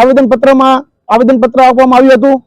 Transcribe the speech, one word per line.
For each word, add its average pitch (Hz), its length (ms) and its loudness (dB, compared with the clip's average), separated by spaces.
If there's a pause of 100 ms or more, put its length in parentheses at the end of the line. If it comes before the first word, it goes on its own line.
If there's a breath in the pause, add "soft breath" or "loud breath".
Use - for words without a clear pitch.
આવેદનપત્રમાં, 262 720 0 (360)
આવેદનપત્ર 240 500 0
આપવામાં 254 400 2
આવ્યું 262 180 2
હતું. 269 260 -2